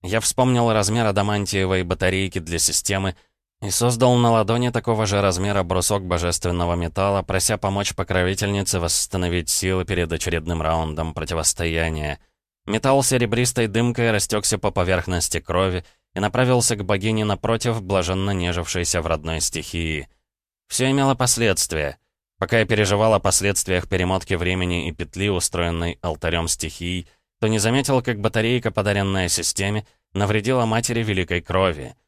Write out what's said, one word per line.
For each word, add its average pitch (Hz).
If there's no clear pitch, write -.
Я 101
вспомнил 123
размер 107
адамантиевой 98
батарейки 92
для 82
системы 95
и 104
создал 123
на 120
ладони 113
такого 113
же 101
размера 98
брусок 90
божественного 87
металла, 95
прося 95
помочь 101
покровительнице 95
восстановить 87
силы 92
перед 87
очередным 82
раундом 80
противостояния. 80
Металл 135
серебристой 120
дымкой 117
растёкся 104
по 98
поверхности 90
крови 90
и 92
направился 120
к 101
богине 107
напротив, 113
блаженно 95
нежившейся 87
в 78
родной 80
стихии. 80
Всё 131
имело 135
последствия. 95
Пока 113
я 107
переживал 104
о 98
последствиях 92
перемотки 92
времени 87
и 85
петли, 90
устроенной 85
алтарём 82
стихий, 87
то 113
не 110
заметил, 127
как 117
батарейка, 113
подаренная 98
системе, 101
навредила 107
Матери 117
Великой 92
Крови. 85